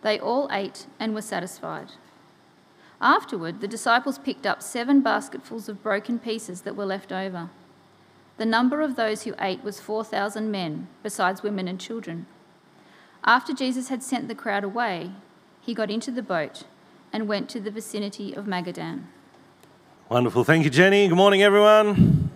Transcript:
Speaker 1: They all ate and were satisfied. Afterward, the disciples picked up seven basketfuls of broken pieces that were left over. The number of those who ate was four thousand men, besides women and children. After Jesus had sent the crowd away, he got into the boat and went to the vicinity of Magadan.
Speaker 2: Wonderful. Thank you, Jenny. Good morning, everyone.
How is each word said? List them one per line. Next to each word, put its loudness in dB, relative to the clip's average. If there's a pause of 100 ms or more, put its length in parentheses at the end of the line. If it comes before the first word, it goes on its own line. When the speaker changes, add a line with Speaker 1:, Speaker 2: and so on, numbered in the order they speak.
Speaker 1:
They -2
all -2
ate -8 (140)
and -4
were -8
satisfied. -10 (1080)
Afterward, 0
the -6
disciples 0
picked -6
up -2
seven 2
basketfuls -4
of -12
broken -2
pieces -8
that -8
were -6
left -6
over. -8 (880)
The -2
number 2
of 0
those -2
who -8
ate -4
was -8
four -6
thousand -4
men, -6 (140)
besides -2
women -4
and -8
children. -10 (960)
After 4
Jesus -4
had -6
sent -4
the -8
crowd -4
away, -4 (500)
he -6
got -2
into -4
the -6
boat -4 (500)
and -4
went -4
to -8
the -8
vicinity -8
of -10
Magadan. -6 (1040)
Speaker 2:
Wonderful. 4
Thank 6
you, 4
Jenny. 6
Good 4
morning, 6
everyone. 6